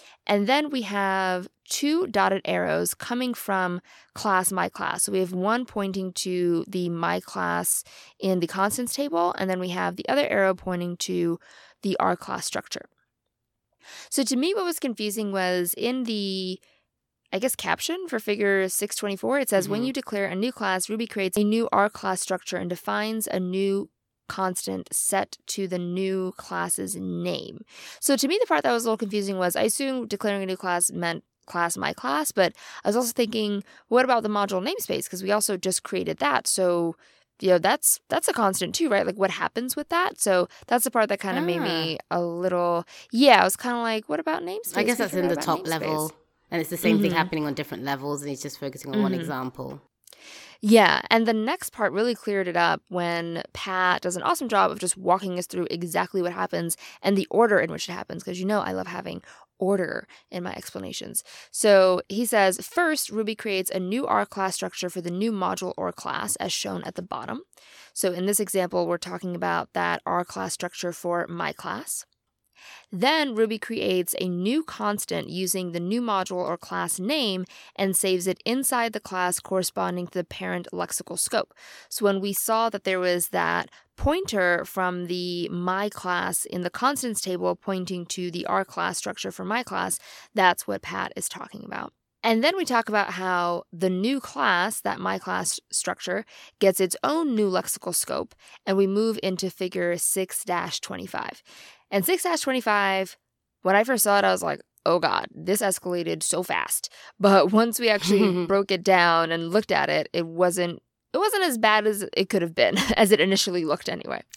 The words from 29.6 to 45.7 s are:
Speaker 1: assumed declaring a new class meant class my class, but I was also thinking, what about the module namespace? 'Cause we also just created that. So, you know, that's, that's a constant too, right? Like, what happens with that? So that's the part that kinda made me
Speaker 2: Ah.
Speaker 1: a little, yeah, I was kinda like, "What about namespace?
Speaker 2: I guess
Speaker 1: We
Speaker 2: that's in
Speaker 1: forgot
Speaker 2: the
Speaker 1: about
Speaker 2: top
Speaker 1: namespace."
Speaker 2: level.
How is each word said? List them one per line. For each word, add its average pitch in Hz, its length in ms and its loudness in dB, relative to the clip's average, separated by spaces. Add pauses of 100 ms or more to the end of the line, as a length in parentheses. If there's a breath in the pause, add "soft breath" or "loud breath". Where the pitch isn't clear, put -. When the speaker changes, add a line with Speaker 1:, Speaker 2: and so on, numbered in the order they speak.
Speaker 1:
assumed 254 460 0
declaring 202 340 -2
a - 20 -4
new 185 120 -4
class 175 340 0
meant 170 320 -2 (220)
class 170 300 0
my - 160 -2
class, 294 400 -2
but 185 220 4 (320 loud breath)
I - 20 0
was 202 80 2
also 240 160 0
thinking, 214 540 -2 (240 loud breath)
what 254 160 6
about 240 180 2
the 214 60 -2
module 196 360 0
namespace? 302 440 -4
'Cause 185 120 -8
we 190 100 -2
also 208 260 2
just 185 260 -2
created 185 360 -4
that. 285 280 0
So, 175 480 2 (460 soft breath)
you 185 80 4
know, 180 80 8
that's, 196 500 2
that's - 220 0
a - 40 2
constant 190 400 0
too, 330 140 2
right? 202 180 4
Like, 196 120 -2
what 190 140 2
happens - 440 -4
with 294 140 -6
that? 349 320 0
So 180 260 4 (200 loud breath)
that's 240 180 2
the 240 60 -2
part 220 180 4
that 202 100 -2
kinda 190 220 -2
made 170 200 0
me 165 360 -2 (120)
Speaker 2:
Ah. 175 100 0
Speaker 1:
a - 20 0
little, 175 640 0 (260 loud breath)
yeah, 240 300 10
I - 20 6
was 190 140 2
kinda 240 240 -4
like, 220 260 -2
"What 302 140 -2
about 320 200 -2
namespace? 370 360 -8
Speaker 2:
I 202 60 4
guess 233 160 2
Speaker 1:
We 233 40 0
Speaker 2:
that's 190 100 -2
in 185 100 2
Speaker 1:
forgot 180 40 2
Speaker 2:
the 170 60 0
Speaker 1:
about 165 100 -2
Speaker 2:
top 160 220 0
Speaker 1:
namespace." - 20 -6
Speaker 2:
level. 156 440 -2 (380)